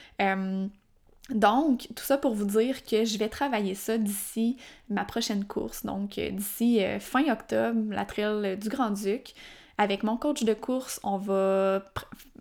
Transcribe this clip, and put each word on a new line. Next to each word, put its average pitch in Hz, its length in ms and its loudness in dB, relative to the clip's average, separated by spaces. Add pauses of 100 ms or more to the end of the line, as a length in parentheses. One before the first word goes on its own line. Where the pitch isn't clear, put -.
(200)
Euh, 190 460 0 (640)
donc, 240 640 4
tout - 80 -12
ça 277 160 2
pour 269 160 2
vous 208 120 0
dire 226 380 2
que 220 200 2
je 220 120 -2
vais 214 120 0
travailler 208 480 0
ça 220 200 -2
d'ici 220 600 0 (340)
ma 190 140 0
prochaine 208 400 -2
course. 220 400 -8
Donc, 202 340 -6
euh, - 120 -2
d'ici, 208 520 2
euh, 185 160 0
fin 262 320 0
octobre, 220 640 0
la 202 100 -2
Trail 208 520 -2
du 208 120 -6
Grand-Duc. 214 680 -2 (440)
Avec 196 240 2
mon 220 140 0
coach 285 280 0
de 220 100 4
course, 254 480 -4
on 196 140 -2
va 196 640 2 (120)
pr-, - 160 -10 (300)